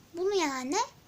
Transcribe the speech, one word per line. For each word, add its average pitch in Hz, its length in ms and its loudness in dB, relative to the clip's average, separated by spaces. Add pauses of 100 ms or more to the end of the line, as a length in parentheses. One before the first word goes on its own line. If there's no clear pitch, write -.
(140)
bunu 381 220 0
yani, 277 420 0 (300)